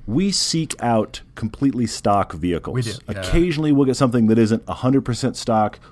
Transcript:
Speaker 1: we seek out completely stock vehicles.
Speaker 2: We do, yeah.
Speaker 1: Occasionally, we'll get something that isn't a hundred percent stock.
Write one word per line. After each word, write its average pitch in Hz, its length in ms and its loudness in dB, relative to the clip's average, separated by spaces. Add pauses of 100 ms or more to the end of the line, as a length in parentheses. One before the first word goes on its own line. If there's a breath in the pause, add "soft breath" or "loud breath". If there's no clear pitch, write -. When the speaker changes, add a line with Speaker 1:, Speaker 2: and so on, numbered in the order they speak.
Speaker 1:
we 180 240 0
seek 160 480 -2
out 113 420 0 (140)
completely 123 500 -2
stock 101 480 -2
vehicles. 85 400 -4
Speaker 2:
We 127 100 -2
do, 110 80 -4 (180)
yeah. 98 100 -8
Speaker 1:
Occasionally, 156 540 0
we'll 139 120 4
get 127 120 0
something 120 300 4
that 110 120 6
isn't 110 260 2
a 90 100 -8
hundred 131 280 2
percent 123 320 -4
stock. 110 420 0 (140 soft breath)